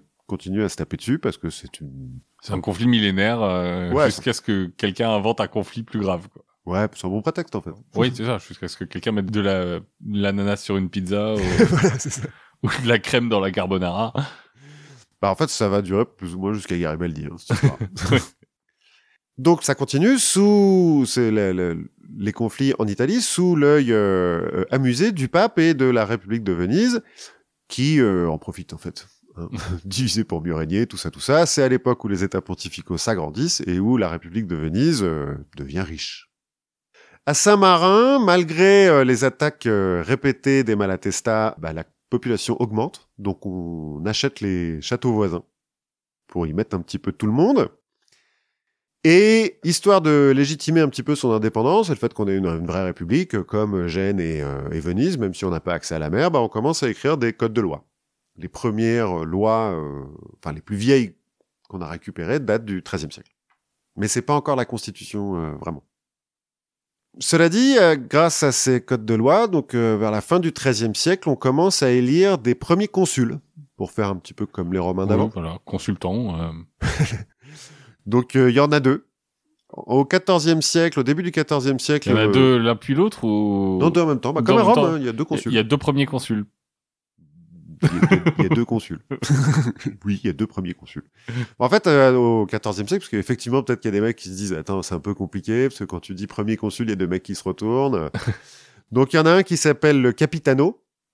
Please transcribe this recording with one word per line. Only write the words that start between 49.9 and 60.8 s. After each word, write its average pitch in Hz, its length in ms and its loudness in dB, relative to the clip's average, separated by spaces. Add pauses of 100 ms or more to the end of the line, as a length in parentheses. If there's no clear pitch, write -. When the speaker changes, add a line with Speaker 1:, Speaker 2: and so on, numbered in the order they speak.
Speaker 1:
de 147 340 6
légitimer 151 460 2
un 147 80 4
petit 127 120 -6
peu 147 120 -2
son 123 180 0
indépendance 113 560 2
et 156 40 -2
le - 60 -2
fait 117 140 -2
qu'on 104 160 -2
ait 98 80 0
une, 95 100 0
une 82 200 -2
vraie 90 180 -2
république, 101 600 -2
comme 104 420 -2
Gênes 95 340 -2
et, 80 220 -4
euh, 69 300 -6
et 80 80 -4
Venise, 110 360 -2
même 101 160 -4
si 95 140 -8
on 90 40 -2
n'a 80 100 -4
pas 87 120 -6
accès 82 220 -6
à 80 40 -4
la 76 120 -4
mer, 143 200 0
bah, 143 100 0
on 113 100 -2
commence 135 320 -2
à 123 80 0
écrire 147 260 -2
des 117 160 -2
codes 113 220 -4
de 117 80 0
loi. 76 240 -6 (500)
Les 87 120 -14
premières, 110 760 -2
euh, - 20 -6
lois, 104 480 0
euh, 71 300 -8 (340)
enfin 78 160 -10
les 78 80 -12
plus 107 160 -8
vieilles 117 380 2 (560)